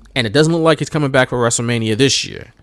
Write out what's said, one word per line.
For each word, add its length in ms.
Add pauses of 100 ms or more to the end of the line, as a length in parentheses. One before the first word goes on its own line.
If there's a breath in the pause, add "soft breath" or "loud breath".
(160)
And 100
it 80
doesn't 200
look 80
like 180
he's 100
coming 220
back 180
for 80
WrestleMania 600
this 260
year. 400